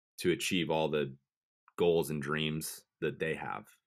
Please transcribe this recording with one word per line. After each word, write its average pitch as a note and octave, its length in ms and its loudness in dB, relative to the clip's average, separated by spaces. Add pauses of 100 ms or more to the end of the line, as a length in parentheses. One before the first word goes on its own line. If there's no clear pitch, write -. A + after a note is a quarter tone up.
(200)
to F2+ 120 2
achieve E2 380 0
all D#2 180 2
the C#2+ 260 0 (640)
goals E2 340 4
and D2+ 100 -2
dreams D#2 640 -4 (180)
that D2+ 180 -2
they D#2+ 140 0
have, C#2+ 320 -8 (220)